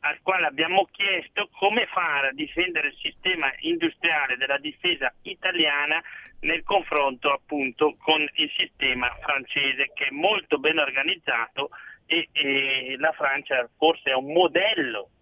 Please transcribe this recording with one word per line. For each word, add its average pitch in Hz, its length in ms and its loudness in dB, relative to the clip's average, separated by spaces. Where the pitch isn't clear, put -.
al 147 220 -4
quale 185 240 0
abbiamo 165 440 2
chiesto 196 680 -4
come 208 340 2
fare 147 360 0
a 135 40 -2
difendere 156 560 -2
il 131 80 -8
sistema 156 640 -2
industriale 160 800 0
della 135 200 0
difesa 143 540 -2
italiana 160 800 0
nel 156 180 0
confronto 147 720 2
appunto 139 680 0
con 156 220 4
il 151 220 -2
sistema 127 640 -2
francese, 139 760 -2
che 139 120 -4
è 135 40 -2
molto 165 480 0
ben 156 200 2
organizzato 139 920 -2
e, 165 260 0
e 135 680 0
la 156 140 2
Francia 135 640 0
forse 156 340 2
è 131 40 4
un 135 180 -2
modello 160 760 2